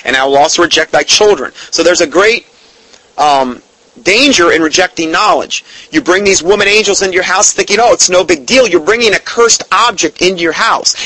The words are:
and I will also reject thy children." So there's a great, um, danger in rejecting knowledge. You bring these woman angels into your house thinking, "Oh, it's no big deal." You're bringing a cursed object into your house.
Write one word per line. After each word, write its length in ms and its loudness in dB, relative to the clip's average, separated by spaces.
and 120 -4
I 100 0
will 120 2
also 240 2
reject 300 0
thy 100 0
children." 500 0
So 100 -2
there's 200 2
a 40 -2
great, 400 0
um, 460 0
danger 480 2
in 100 2
rejecting 480 -2
knowledge. 560 -2
You 120 -2
bring 220 0
these 200 0
woman 240 2
angels 340 0
into 140 -2
your 80 0
house 300 0
thinking, 260 -2
"Oh, 120 4
it's 180 0
no 140 2
big 220 -2
deal." 220 2
You're 140 0
bringing 340 0
a 40 -2
cursed 520 0
object 500 -2
into 220 -2
your 80 -2
house. 420 -2